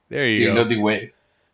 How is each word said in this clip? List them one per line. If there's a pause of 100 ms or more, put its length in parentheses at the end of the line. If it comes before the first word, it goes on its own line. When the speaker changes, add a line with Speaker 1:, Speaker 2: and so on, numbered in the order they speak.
Speaker 1:
There
you
Speaker 2:
Do
you
Speaker 1:
go.
Speaker 2:
know
the
way? (400)